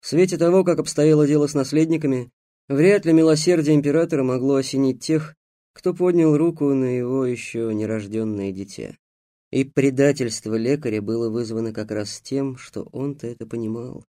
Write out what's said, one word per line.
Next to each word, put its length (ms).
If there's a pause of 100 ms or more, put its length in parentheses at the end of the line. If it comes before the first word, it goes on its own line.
В 60
свете 300
того, 260
как 160
обстояло 480
дело 200
с 80
наследниками, 720 (400)
вряд 360
ли 80
милосердие 600
императора 480
могло 320
осенить 460
тех, 340 (380)
кто 200
поднял 440
руку 360
на 120
его 400
ещё 460
нерождённое 800
дитя. 440 (560)
И 120
предательство 920
лекаря 460
было 280
вызвано 420
как 200
раз 300
тем, 360
что 340
он-то 360
это 180
понимал 640